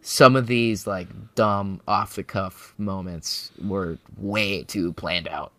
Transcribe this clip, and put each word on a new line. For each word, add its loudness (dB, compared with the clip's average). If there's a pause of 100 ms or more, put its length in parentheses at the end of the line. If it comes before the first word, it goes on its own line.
some 8
of 2
these, 2
like, -6 (260)
dumb, 2
off-the-cuff -4
moments -6 (120)
were -2 (180)
way -2
too -2
planned -4
out. -8